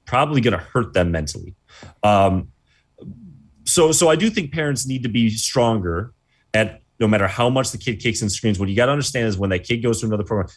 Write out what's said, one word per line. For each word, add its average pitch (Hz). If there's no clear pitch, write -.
probably 139
gonna 110
hurt 113
them 90
mentally. -
Um, 98
so, 160
so 160
I 156
do 208
think 180
parents 147
need 131
to 123
be 113
stronger 110
at, 107
no 113
matter 101
how 120
much 131
the 110
kid 104
kicks 113
and 104
screams. 104
What 98
you 101
gotta 120
understand 135
is 98
when 98
that 90
kid 120
goes 117
to 113
another 104
program, 95